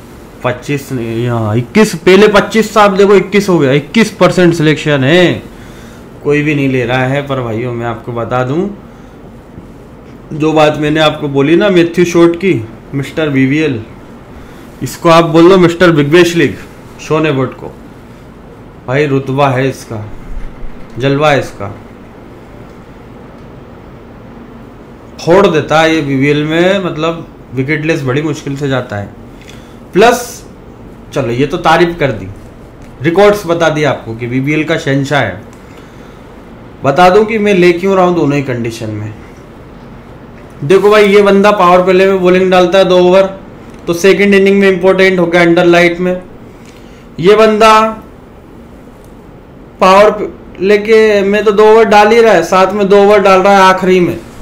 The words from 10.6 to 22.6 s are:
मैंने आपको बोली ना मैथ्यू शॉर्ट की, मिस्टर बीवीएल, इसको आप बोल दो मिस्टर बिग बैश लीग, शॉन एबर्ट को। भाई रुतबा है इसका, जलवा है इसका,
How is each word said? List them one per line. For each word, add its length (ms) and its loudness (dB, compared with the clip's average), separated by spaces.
मैंने 220 -2
आपको 280 -2
बोली 280 0
ना 140 2
मैथ्यू 360 0
शॉर्ट 300 2
की, 320 -4
मिस्टर 360 -6
बीवीएल, 560 -2
इसको 260 -4
आप 140 6
बोल 260 4
दो 80 6
मिस्टर 340 2
बिग 200 0
बैश 240 2
लीग, 200 0
शॉन 240 -2
एबर्ट 240 -2
को। 220 -16
भाई 180 -2
रुतबा 440 -2
है 200 -2
इसका, 400 -12
जलवा 320 0
है 80 0
इसका, 360 -10